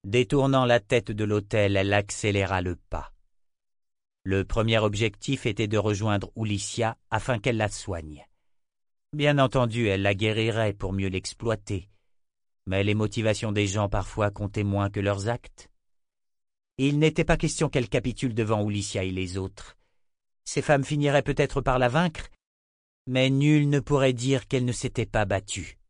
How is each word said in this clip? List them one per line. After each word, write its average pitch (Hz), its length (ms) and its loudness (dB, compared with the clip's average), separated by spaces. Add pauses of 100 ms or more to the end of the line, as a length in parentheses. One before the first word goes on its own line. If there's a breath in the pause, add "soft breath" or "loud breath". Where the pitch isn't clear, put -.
Détournant 131 600 2
la 120 160 4
tête 120 300 0
de 110 140 -2
l'autel, 104 520 0
elle 98 160 2
accéléra 98 680 0
le 90 140 -4
pas. - 360 -12 (1080)
Le 95 220 0
premier 113 340 2
objectif 107 680 -2
était 110 240 -2
de 107 80 0
rejoindre 104 600 0
Ulycia 110 600 -4 (140)
afin 110 280 -2
qu'elle 113 200 0
la 107 100 0
soigne. 78 580 -10 (880)
Bien 147 260 2
entendu, 120 480 2
elle 98 160 2
la 101 120 4
guérirait 110 580 0
pour 98 200 -6
mieux 95 160 -2
l'exploiter, 101 840 -6 (760)
mais 98 200 0
les 104 100 2
motivations 107 580 0
des 104 140 2
gens 101 220 0
parfois 104 420 -2
comptaient 104 340 -4
moins 101 240 0
que 101 120 -4
leurs 98 280 0
actes. - 400 -8 (1080)
Il 143 200 2
n'était 156 260 2
pas 165 120 2
question 156 320 -2
qu'elle 127 220 -2
capitule 123 440 -2
devant 107 320 0
Ulycia 101 360 -4
et 95 80 -4
les 92 260 -4
autres. 95 400 -8 (680)
Ces - 180 -4
femmes 143 220 4
finiraient 143 380 2
peut-être 139 380 0
par 127 180 0
la 123 100 2
vaincre, 160 400 0 (800)
mais 127 220 2
nul 147 400 4
ne 143 120 2
pourrait 135 320 2
dire 127 340 -2
qu'elle 127 180 0
ne 123 80 0
s'était - 340 -4
pas 107 180 0
battue. 98 540 -6 (120)